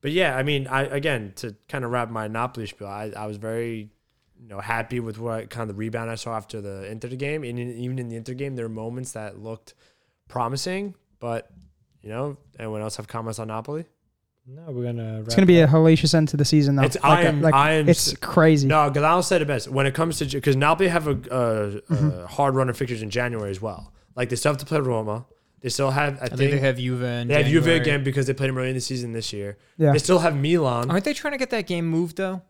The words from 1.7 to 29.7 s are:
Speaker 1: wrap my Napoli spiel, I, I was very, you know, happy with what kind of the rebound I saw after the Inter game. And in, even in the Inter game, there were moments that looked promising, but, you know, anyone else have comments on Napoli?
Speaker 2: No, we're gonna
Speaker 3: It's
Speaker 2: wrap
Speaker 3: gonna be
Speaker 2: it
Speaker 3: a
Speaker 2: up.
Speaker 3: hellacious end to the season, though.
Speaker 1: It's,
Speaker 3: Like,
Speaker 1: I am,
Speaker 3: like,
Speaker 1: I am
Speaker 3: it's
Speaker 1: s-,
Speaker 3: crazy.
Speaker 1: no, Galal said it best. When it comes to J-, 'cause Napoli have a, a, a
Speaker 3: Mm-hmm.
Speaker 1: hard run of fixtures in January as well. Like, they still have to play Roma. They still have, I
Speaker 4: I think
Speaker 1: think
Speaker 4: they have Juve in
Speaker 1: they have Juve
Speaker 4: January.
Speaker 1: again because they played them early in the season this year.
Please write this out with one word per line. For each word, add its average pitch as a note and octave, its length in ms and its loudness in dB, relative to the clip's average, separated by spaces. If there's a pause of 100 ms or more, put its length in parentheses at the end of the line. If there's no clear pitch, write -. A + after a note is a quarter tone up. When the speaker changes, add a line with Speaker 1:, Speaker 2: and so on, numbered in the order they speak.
Speaker 1:
wrap A#2+ 220 -2
my A2 180 -6
Napoli A2+ 380 -6
spiel, G2+ 220 -14
I, G#2 280 -10
I G#2+ 100 -10
was G#2+ 120 -10
very, A2+ 500 -8 (500)
you A#2+ 100 -20
know, G2+ 120 -14
happy A2+ 400 -4
with A2+ 180 -8
what A2+ 300 -6
kind A#2 140 -10
of A2 60 -6
the G2+ 100 -10
rebound A2+ 320 -6
I A2+ 60 -8
saw A2+ 200 -8
after A2 240 -10
the G2 300 -12
Inter A2+ 180 -12
game. C#3 360 -6
And A#2+ 140 -8
in, A#2+ 200 -8
even B2+ 200 -6
in B2 100 -8
the A2+ 80 -10
Inter A#2 180 -10
game, C3+ 220 -8
there A#2 100 -6
were A2 80 -8
moments A#2+ 380 -10
that G#2 260 -12
looked A2 360 -14 (540)
promising, F3+ 680 -4 (260)
but, A#2 280 -6 (540)
you G#2 80 -16
know, C3+ 260 -6 (220)
anyone A2 240 -6
else A2 140 -6
have G#2 120 -12
comments A2+ 300 -6
on A2 100 -8
Napoli? A2+ 360 -8 (600)
Speaker 2:
No, C3+ 180 -20 (100)
we're B2 100 -4
gonna A2+ 380 -6
Speaker 3:
It's A2 80 -10
Speaker 2:
wrap A#2 80 0
Speaker 3:
gonna F#3+ 100 6
be F3 120 8
Speaker 2:
it E3+ 40 10
Speaker 3:
a - 40 10
Speaker 2:
up. C3+ 40 6
Speaker 3:
hellacious D#3+ 440 6
end D#3 160 4
to D3+ 60 -4
the C#3+ 80 4
season, C#3+ 300 4
though. C#3 80 4
Speaker 1:
It's, C3+ 140 2
Speaker 3:
Like, - 80 -6
Speaker 1:
I D#3+ 240 8
am, D3+ 140 2
Speaker 3:
like, D#3+ 120 6
Speaker 1:
I D3 200 6
am D#3 140 4
Speaker 3:
it's E3+ 200 6
Speaker 1:
s-, - 120 -4
Speaker 3:
crazy. D#3+ 460 6
Speaker 1:
no, D3 240 6
Galal D#3 320 4
said F3 180 2
it D3+ 60 0
best. C#3 220 -4
When C3+ 180 0
it C3+ 80 0
comes E3 240 0
to D3+ 80 -2
J-, C3+ 140 -4
'cause C3+ 160 4
Napoli D#3+ 320 4
have E3 180 0
a, D3 60 0
a, - 20 2
a A2 680 -2
Speaker 3:
Mm-hmm. C3+ 420 0
Speaker 1:
hard C3+ 320 0
run C3 120 2
of A#2 80 -2
fixtures A#2+ 260 -4
in G#2+ 80 -8
January A#2 420 -2
as F#2+ 100 -8
well. G2+ 300 -8 (240)
Like, B2 140 -2
they C3 60 -2
still D3 140 2
have C#3+ 80 0
to C#3 80 -12
play D#3 140 0
Roma. A2+ 460 -2 (340)
They B2+ 80 -6
still C3+ 240 0
have, C#3+ 280 0
I B2+ 40 -10
Speaker 4:
I B2+ 40 -4
think B2 100 -8
Speaker 1:
think C3+ 120 4
Speaker 4:
they C#3+ 80 2
have C3 180 2
Juve B2 280 -4
in A#2+ 240 -4
Speaker 1:
they C#3 60 2
have D3 120 4
Juve D#3 200 4
Speaker 4:
January. E3 140 4
Speaker 1:
again C#3+ 220 0
because C3+ 240 0
they C3+ 80 0
played C3+ 140 -2
them C3 100 -4
early B2+ 120 -2
in C3 40 -4
the B2+ 60 -4
season B2 320 -6
this A2+ 200 -8
year. G2+ 260 -10 (200)